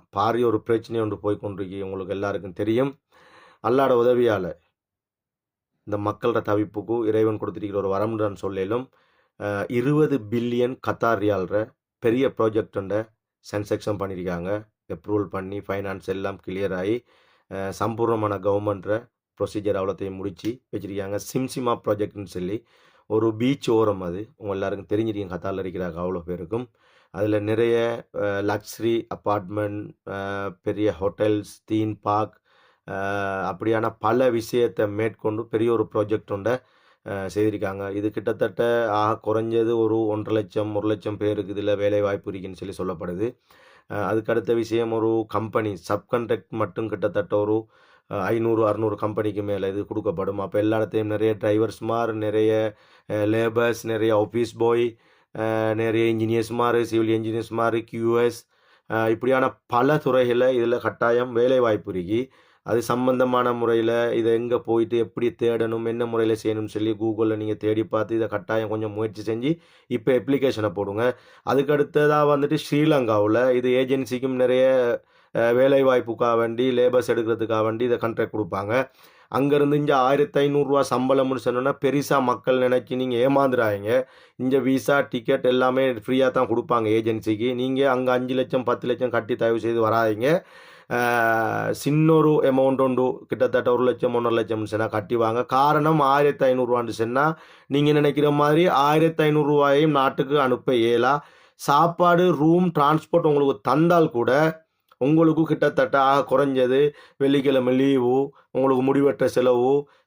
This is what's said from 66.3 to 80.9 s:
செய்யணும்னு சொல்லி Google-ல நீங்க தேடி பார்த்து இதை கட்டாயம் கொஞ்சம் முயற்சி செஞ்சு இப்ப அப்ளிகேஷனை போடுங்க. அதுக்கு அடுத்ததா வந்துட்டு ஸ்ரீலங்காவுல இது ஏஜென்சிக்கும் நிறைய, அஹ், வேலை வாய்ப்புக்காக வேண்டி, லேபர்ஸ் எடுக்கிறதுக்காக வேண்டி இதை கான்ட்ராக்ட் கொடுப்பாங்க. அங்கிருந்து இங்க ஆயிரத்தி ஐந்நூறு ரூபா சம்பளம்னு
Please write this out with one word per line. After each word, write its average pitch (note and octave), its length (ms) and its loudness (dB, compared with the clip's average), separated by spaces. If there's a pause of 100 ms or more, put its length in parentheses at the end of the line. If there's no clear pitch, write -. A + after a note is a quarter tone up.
செய்யணும்னு G#2+ 380 -4
சொல்லி G#2+ 220 -2
Google-ல G#2+ 420 0
நீங்க G#2+ 200 -4
தேடி G#2+ 280 0
பார்த்து A2 320 -2
இதை A2 120 -2
கட்டாயம் G#2+ 420 -2
கொஞ்சம் G#2+ 240 -4
முயற்சி G#2+ 280 -6
செஞ்சு A2+ 280 -2 (400)
இப்ப B2 240 0
அப்ளிகேஷனை A#2 580 0
போடுங்க. G2+ 300 -4 (440)
அதுக்கு C3+ 260 0
அடுத்ததா D3 540 2
வந்துட்டு D3 340 2
ஸ்ரீலங்காவுல A#2+ 800 2 (140)
இது B2+ 200 0
ஏஜென்சிக்கும் B2+ 640 -2
நிறைய, B2+ 260 4 (720)
அஹ், A#2 200 2
வேலை C3+ 280 6
வாய்ப்புக்காக A#2+ 540 2
வேண்டி, A#2 360 0
லேபர்ஸ் B2 380 2
எடுக்கிறதுக்காக A2 540 0
வேண்டி A2 200 -2
இதை A#2+ 140 0
கான்ட்ராக்ட் A2+ 360 -4
கொடுப்பாங்க. G2+ 380 -4 (600)
அங்கிருந்து C#3+ 440 2
இங்க D3 240 2
ஆயிரத்தி C#3 380 2
ஐந்நூறு C#3+ 280 2
ரூபா C#3 200 2
சம்பளம்னு C3 540 0